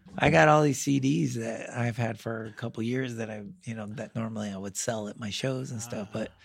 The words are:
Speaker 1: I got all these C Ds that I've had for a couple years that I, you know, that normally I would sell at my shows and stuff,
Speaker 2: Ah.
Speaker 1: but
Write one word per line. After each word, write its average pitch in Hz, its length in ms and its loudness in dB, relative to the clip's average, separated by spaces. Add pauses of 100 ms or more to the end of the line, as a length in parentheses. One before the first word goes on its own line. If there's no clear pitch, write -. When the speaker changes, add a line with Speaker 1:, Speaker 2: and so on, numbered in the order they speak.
(180)
Speaker 1:
I 139 120 6
got 160 200 8
all 151 120 10
these 143 180 4
C 139 200 2
Ds 135 360 2
that 113 400 -6
I've 117 220 0
had 113 220 0
for 113 260 -6
a 113 60 -10
couple 113 320 -6
years 123 320 -2
that 110 160 -6
I, 107 120 -8 (200)
you 117 100 -8
know, 110 220 -8
that 107 200 -10
normally 110 360 -4
I 95 60 -6
would 98 200 -8
sell 110 300 -2
at 107 120 -10
my 107 120 -6
shows 131 400 -2
and 117 100 -6
stuff, 151 300 -8
Speaker 2:
Ah. - 20 -20
Speaker 1:
but 117 180 -4 (120)